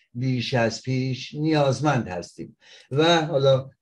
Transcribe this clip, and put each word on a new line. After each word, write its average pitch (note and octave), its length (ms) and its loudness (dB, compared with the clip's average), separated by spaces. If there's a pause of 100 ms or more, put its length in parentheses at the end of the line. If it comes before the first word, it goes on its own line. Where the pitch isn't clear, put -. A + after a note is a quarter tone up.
(140)
بیش B2+ 400 -2
از A#2 280 0
پیش C3 520 -4
نیازمند C#3+ 760 0
هستیم. E2+ 500 -12 (340)
و D#3+ 340 4
حالا C3+ 440 2 (120)